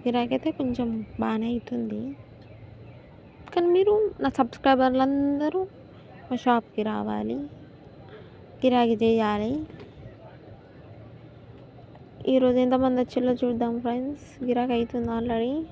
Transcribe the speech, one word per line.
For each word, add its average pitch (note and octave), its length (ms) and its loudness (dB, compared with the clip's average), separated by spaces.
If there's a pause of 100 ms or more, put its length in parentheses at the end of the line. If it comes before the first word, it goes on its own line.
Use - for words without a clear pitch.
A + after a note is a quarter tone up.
గిరాకీ A#3+ 320 0
అయితే C4 140 0 (100)
కొంచెం B3 280 -2 (360)
బాగానే A3 280 -2
అవుతుంది. A3+ 480 -4 (1500)
కానీ F4 240 2
మీరు G4 180 6 (300)
నా C4+ 140 2
సబ్స్క్రైబర్లు C4 720 4
అందరూ C#4+ 520 0 (680)
మా B3 180 -4
షాప్కి A#3 420 0
రావాలి, G#3+ 500 -4 (1300)
గిరాకీ A#3+ 400 4
చేయాలి. A3 480 2 (2750)
ఈరోజు B3+ 320 4
ఎంతమంది B3+ 380 2
వచ్చిందో B3 400 0
చూద్దాం A#3 320 0 (100)
ఫ్రెండ్స్. B3+ 400 -4 (240)
గిరాకీ B3 300 0
అవుతుంది A#3 300 -2 (100)
already. A#3 340 -2 (180)